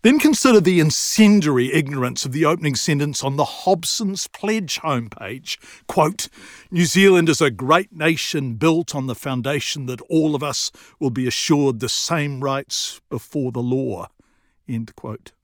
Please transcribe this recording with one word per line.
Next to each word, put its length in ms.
Then 160
consider 400
the 220
incendiary 880
ignorance 540
of 80
the 100
opening 320
sentence 480
on 140
the 80
Hobson's 840
Pledge 540
homepage. 760
Quote, 400
"New 140
Zealand 460
is 100
a 100
great 440
nation 600
built 380
on 140
the 80
foundation 720
that 240
all 260
of 80
us 280
will 100
be 160
assured 540
the 80
same 540
rights 580
before 440
the 100
law," 460
end 300
quote. 340